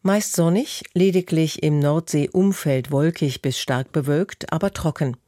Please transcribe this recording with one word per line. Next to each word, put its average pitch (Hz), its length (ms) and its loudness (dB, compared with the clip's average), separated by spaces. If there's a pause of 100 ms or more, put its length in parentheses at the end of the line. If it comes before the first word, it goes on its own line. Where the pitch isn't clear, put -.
Meist 208 340 0
sonnig, 180 500 0 (100)
lediglich 175 680 2
im 151 160 2
Nordseeumfeld 147 1120 0
wolkig 147 540 0
bis 131 160 -2
stark 131 320 -2
bewölkt, 147 600 -2
aber 196 220 -2
trocken. 139 440 -4 (100)